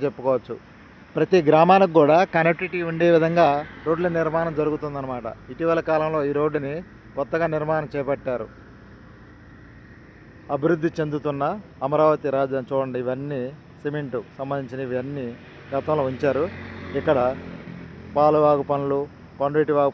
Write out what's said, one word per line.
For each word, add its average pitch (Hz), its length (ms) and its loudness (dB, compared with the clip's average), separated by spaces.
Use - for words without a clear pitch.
చెప్పుకోవచ్చు. 127 520 -2
ప్రతి 165 320 4
గ్రామానికి 175 500 6
కూడా 151 200 6
కనెక్టివిటీ 170 440 0
ఉండే 170 240 4
విధంగా 165 320 4
రోడ్ల 165 200 0
నిర్మాణం 165 420 -2
జరుగుతుందన్నమాట. 143 680 -4
ఇటీవల 165 260 0
కాలంలో 156 300 0
ఈ - 100 -4
రోడ్డుని 147 340 -2
కొత్తగా 165 280 -2
నిర్మాణం 151 400 -2
చేపట్టారు. 127 520 -4
అభివృద్ధి 160 420 0
చెందుతున్న 147 460 -4
అమరావతి 151 500 2
రాజధాని 135 340 -2
చూడండి, 135 340 -2
ఇవన్నీ 131 380 -6
సిమెంట్ 147 340 -6
సంబంధించినవి, 135 580 -6
ఇవన్నీ 131 300 -6
గతంలో 143 360 0
ఉంచారు. 135 360 0
ఇక్కడ 147 180 2
పాలవాగు 147 560 4
పనులు, 139 260 0
కొండవీటి 147 380 0
వాగు 139 160 2